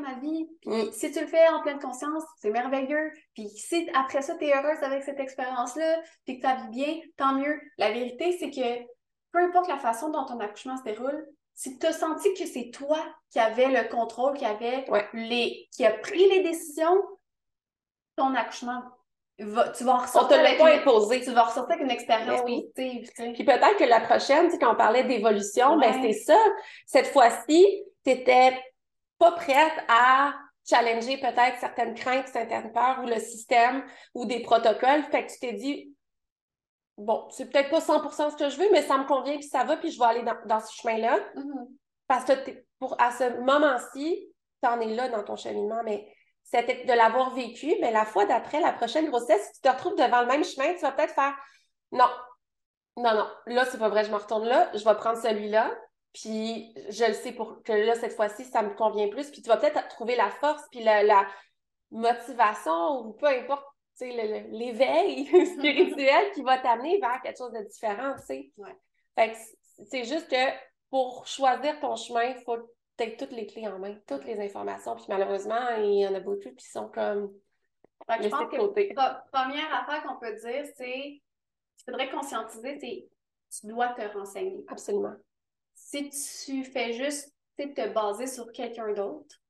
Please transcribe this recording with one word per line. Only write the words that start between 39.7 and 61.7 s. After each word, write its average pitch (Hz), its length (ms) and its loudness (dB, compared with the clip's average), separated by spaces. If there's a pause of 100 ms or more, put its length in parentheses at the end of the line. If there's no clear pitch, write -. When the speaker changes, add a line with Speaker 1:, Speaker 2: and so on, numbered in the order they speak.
Speaker 2:
puis 330 120 -6
je - 80 -10
vais 240 60 2
aller 233 180 2
dans, 226 220 -4
dans 220 160 0
ce - 140 -14
chemin-là. » 233 440 0 (160)
Speaker 1:
Mhm. 277 340 -12 (380)
Speaker 2:
Parce 247 180 0
que 285 80 2 (120)
t'es, - 220 -16 (120)
pour, 262 220 -4
à 240 120 4
ce 240 280 -2
moment-ci, 277 880 0 (320)
t'en 240 200 2
es 220 140 -2
là 254 140 -2
dans 214 160 -4
ton 214 120 -10
cheminement, 214 480 -6
mais 208 220 -6 (380)
c'était 247 400 -2
de 254 80 0
l'avoir 233 420 4
vécu, 262 460 -6
mais 240 120 0
la 220 120 2
fois - 220 0
d'après, 262 340 -2
la 311 120 2
prochaine 302 360 -2
grossesse, 269 380 0
si - 80 -18
tu - 80 -20
te 269 60 4
retrouves 349 280 0
devant 247 240 4
le 240 60 2
même 285 180 2
chemin, 302 300 -2
tu 349 60 -12
vas 285 120 -2
peut-être 311 220 -2
faire, « 277 200 0 (580)
Non, 247 180 6 (880)
non, 233 160 2
non, 208 120 2 (200)
là, 247 180 0
c'est 247 140 -4
pas 214 100 2
vrai, 208 160 2
je 208 60 -6
me 214 60 -2
retourne 214 300 -4
là, 311 280 4
je 214 100 -6
vais 214 100 6
prendre 233 240 -2
celui-là, 220 560 0 (380)
puis 220 640 -8 (160)
je 220 160 0
le 214 80 0
sais 247 180 -10
pour, 220 300 -12
que 226 100 -6
là, 214 220 2
cette 233 180 -4
fois-ci, 208 320 -4
ça - 180 -2
me 202 120 -6
convient 208 340 0
plus. » 269 240 -8
Puis - 80 -20
tu - 80 -6
vas 226 80 4
peut-être 294 320 0
trouver 240 260 -6
la 220 160 2
force, 294 400 -2
puis 233 120 -14
la, 214 200 4
la 202 240 6 (640)